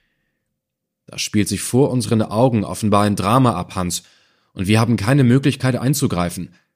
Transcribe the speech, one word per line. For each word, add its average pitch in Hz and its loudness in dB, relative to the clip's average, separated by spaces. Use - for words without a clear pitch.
"Da - -20
spielt - -2
sich 98 -4
vor 123 0
unseren 110 0
Augen 113 0
offenbar 101 0
ein 104 2
Drama 113 2
ab, 87 -8
Hans, 90 -4
und 92 -6
wir 107 4
haben 113 2
keine 131 2
Möglichkeit 127 2
einzugreifen. 92 -4